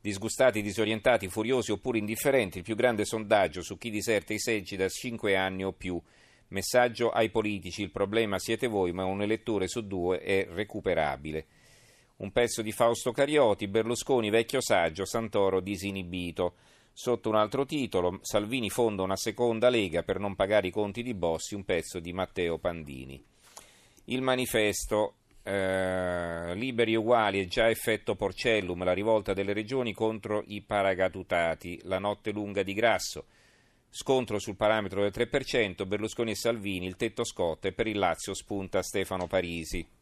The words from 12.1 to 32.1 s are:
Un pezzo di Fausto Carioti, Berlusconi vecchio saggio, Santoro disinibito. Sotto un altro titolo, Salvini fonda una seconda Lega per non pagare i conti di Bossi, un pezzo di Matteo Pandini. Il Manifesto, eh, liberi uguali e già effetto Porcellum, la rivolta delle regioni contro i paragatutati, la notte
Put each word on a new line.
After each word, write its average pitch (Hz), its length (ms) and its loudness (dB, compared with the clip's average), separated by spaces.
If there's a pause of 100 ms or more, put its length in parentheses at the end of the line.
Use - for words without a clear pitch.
Un 101 140 -10
pezzo 120 300 0
di 107 100 -4
Fausto 117 400 2
Carioti, 135 560 4
Berlusconi 113 600 2
vecchio 113 320 2
saggio, 90 440 2
Santoro 98 560 2
disinibito. 90 920 -4 (380)
Sotto - 360 -2
un 107 80 2
altro 107 280 2
titolo, 98 580 0
Salvini 107 480 -2
fonda 104 340 0
una 95 120 0
seconda 117 520 2
Lega 95 340 2
per 92 160 -2
non 98 160 -4
pagare 101 320 4
i 90 60 -2
conti 107 320 -2
di 123 100 -6
Bossi, 85 400 -2
un 98 100 -8
pezzo 87 360 -2
di 85 120 -10
Matteo 87 460 -2
Pandini. 69 640 -8 (840)
Il 127 140 -2
Manifesto, 110 960 0 (300)
eh, 92 1120 -2
liberi 113 400 0
uguali 110 420 4
e 95 80 0
già 113 240 2
effetto 107 460 0
Porcellum, 92 680 0
la 90 120 4
rivolta 104 380 2
delle 98 200 0
regioni 110 400 -2
contro 110 520 -2
i 101 160 -10
paragatutati, 90 1200 0
la 92 160 -2
notte 104 320 -2